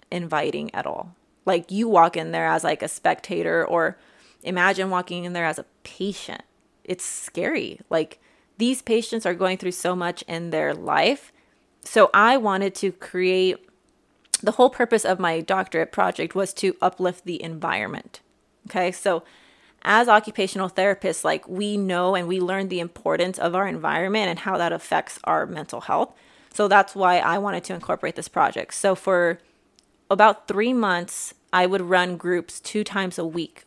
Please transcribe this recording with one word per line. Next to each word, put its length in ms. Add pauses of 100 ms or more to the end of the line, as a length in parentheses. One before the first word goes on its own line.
(120)
inviting 640
at 100
all. 300 (320)
Like, 240
you 180
walk 260
in 160
there 140
as, 180
like, 200
a 40
spectator, 800
or 320 (460)
imagine 480
walking 320
in 100
there 120
as 120
a 80 (180)
patient. 600 (400)
It's 200
scary. 760 (100)
Like, 300 (380)
these 260
patients 420
are 80
going 240
through 140
so 240
much 320
in 240
their 200
life. 600 (520)
So 300
I 240
wanted 380
to 160
create, 680 (840)
the 80
whole 180
purpose 340
of 160
my 220
doctorate 500
project 440
was 200
to 240
uplift 460
the 160
environment. 800 (500)
Okay, 220
so 320 (580)
as 260
occupational 600
therapists, 540
like, 240
we 280
know 380
and 140
we 120
learn 280
the 140
importance 580
of 160
our 120
environment 640
and 100
how 200
that 120
affects 520
our 240
mental 340
health. 320 (400)
So 140
that's 260
why 240
I 220
wanted 240
to 100
incorporate 420
this 120
project. 480
So 180
for 460 (720)
about 360
three 260
months, 600 (180)
I 140
would 160
run 340
groups 440
two 240
times 340
a 80
week 420